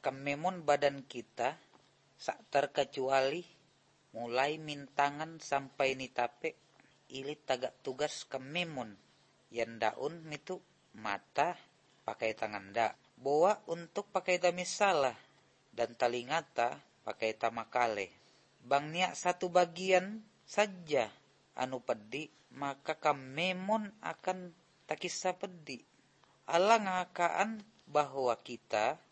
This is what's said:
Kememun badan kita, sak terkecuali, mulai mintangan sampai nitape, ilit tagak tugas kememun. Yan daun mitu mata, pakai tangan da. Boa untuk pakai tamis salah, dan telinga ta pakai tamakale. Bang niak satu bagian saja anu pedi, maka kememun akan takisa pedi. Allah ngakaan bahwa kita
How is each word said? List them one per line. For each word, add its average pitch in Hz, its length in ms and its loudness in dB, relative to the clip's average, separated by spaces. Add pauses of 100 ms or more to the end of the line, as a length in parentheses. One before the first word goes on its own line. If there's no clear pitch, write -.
Kememun 143 640 -4
badan 143 400 2
kita, 123 480 -4 (640)
sak - 320 -6
terkecuali, 135 880 0 (720)
mulai 127 480 0
mintangan 147 800 -2
sampai 135 560 0
nitape, 131 640 -4 (560)
ilit 139 320 -8
tagak 127 240 -2 (160)
tugas 135 400 -4
kememun. 131 720 -6 (560)
Yan 113 240 -4
daun 156 480 -2
mitu 170 320 -10 (320)
mata, 110 640 -2 (480)
pakai 110 320 -2
tangan 101 400 -6
da. 113 160 2 (240)
Boa 151 400 4 (160)
untuk 170 400 -8
pakai 180 320 0
tamis 180 320 0
salah, 151 400 4 (560)
dan 117 240 -2
telinga 123 560 0
ta 127 320 -2 (240)
pakai 110 240 -2
tamakale. 113 800 -2 (480)
Bang 143 320 0
niak 175 240 0
satu 180 320 -2
bagian 180 720 2 (240)
saja 170 640 0 (480)
anu 127 240 -4
pedi, 120 480 -4 (320)
maka 139 400 -6
kememun 185 1040 0
akan 180 640 -8 (200)
takisa 180 480 -4
pedi. 165 480 -12 (640)
Allah 202 320 8
ngakaan 185 800 2 (320)
bahwa 135 480 4
kita 117 560 -2 (160)